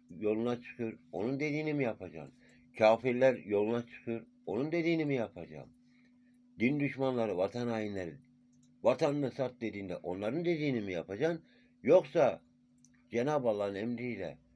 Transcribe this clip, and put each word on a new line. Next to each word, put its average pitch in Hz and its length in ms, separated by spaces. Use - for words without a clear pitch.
yoluna 113 420
çıkıyor, - 360
onun 123 280
dediğini 151 340
mi 143 100
yapacaksın? 85 500
Kafirler 120 580
yoluna 104 500
çıkıyor, - 400
onun 131 260
dediğini 165 320
mi 143 100
yapacaksın? 82 580
Din 139 220
düşmanları, 131 560
vatan 107 320
hainleri, 101 460
"Vatanını 143 480
sat." 123 300
dediğinde 98 360
onların 104 480
dediğini 151 360
mi 101 120
yapacaksın? 104 520
Yoksa 143 600
Cenab-ı 127 380
Allah'ın 101 260
emriyle 113 640